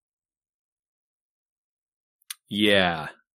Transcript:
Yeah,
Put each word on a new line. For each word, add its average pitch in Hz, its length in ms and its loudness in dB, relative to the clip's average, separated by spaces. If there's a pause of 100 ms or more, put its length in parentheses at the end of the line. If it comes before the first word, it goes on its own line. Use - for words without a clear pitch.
(2500)
Yeah, 95 580 0 (260)